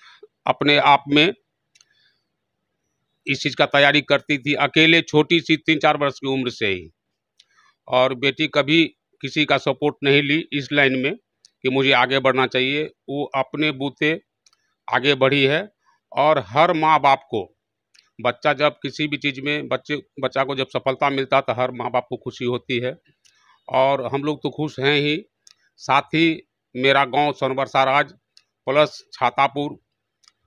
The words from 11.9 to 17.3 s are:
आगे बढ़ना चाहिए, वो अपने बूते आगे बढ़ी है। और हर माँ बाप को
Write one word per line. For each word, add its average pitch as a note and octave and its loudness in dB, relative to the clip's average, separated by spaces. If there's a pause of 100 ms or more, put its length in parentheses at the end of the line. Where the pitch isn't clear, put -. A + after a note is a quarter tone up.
आगे B2+ 2
बढ़ना B2+ 2
चाहिए, C3+ -2
वो C#3+ -10 (120)
अपने D3 -4
बूते C#3+ -4 (680)
आगे C3 0
बढ़ी C3+ 2
है। D#3+ -2 (440)
और C#3+ 2
हर D#3 2
माँ D#3 4
बाप C3+ 4
को G#2 -4 (760)